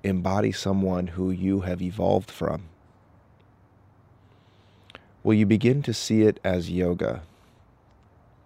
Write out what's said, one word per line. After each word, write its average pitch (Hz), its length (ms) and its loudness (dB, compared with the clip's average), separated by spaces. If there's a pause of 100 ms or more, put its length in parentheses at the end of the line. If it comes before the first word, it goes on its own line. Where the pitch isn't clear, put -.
embody 98 480 0
someone 95 560 -2
who 92 240 -4
you 95 300 -2
have 90 200 -6
evolved 95 480 0
from? - 340 -6 (2500)
Well, 110 100 4
you 107 120 6
begin 113 380 2
to 117 100 -4
see 110 300 2
it 104 200 6
as 90 260 -2
yoga. 87 540 -2 (1200)